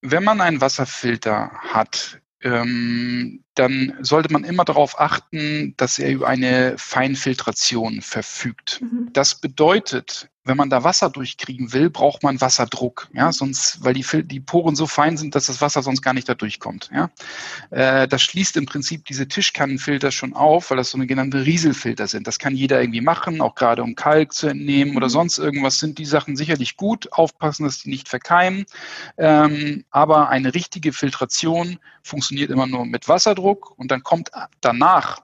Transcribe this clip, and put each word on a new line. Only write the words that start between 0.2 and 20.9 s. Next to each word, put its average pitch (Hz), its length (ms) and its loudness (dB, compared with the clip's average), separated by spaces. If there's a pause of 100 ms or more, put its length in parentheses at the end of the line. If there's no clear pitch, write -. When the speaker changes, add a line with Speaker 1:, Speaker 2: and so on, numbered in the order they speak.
Speaker 1:
man 214 160 4
einen 165 200 2
Wasserfilter 117 920 -2
hat, - 640 -4 (240)
ähm, 120 1000 -2 (100)
dann 131 460 0
sollte 151 320 2
man 147 100 2
immer 175 220 0
darauf 147 340 2
achten, 151 760 -2
dass - 220 0
er 139 120 0
über 131 160 0
eine 127 500 2
Feinfiltration 123 1200 -2
verfügt. - 800 -8
Speaker 2:
Mhm. 240 320 -6
Speaker 1:
Das - 280 2
bedeutet, 151 880 0 (160)
wenn 131 120 0
man 143 140 2
da 131 120 2
Wasser 175 260 4
durchkriegen 131 640 -8
will, 143 160 4
braucht 147 360 2
man 135 160 2
Wasserdruck. 123 720 0
Ja, 127 140 2
Speaker 2:
Mhm. 165 60 2
Speaker 1:
sonst, - 520 -2
weil 127 100 4
die 131 80 -4
Fil-, 156 220 -2
die 135 160 -10
Poren 165 340 2
so 151 140 -2
fein 156 280 2
sind, 151 200 -4
dass 139 100 0
das 127 140 -4
Wasser 147 240 0
sonst 131 180 -2
gar 131 120 0
nicht 127 140 -4
da 123 60 2
durchkommt. - 580 -10
Ja, 175 180 -2 (600)
äh, 135 380 4
das 135 140 2
schließt - 340 -2
im 147 100 0
Prinzip 147 380 -8
diese 135 240 -6
Tischkannenfilter 139 840 -2
schon 131 220 -6
auf, 156 380 4
weil 131 80 2
das 127 120 -2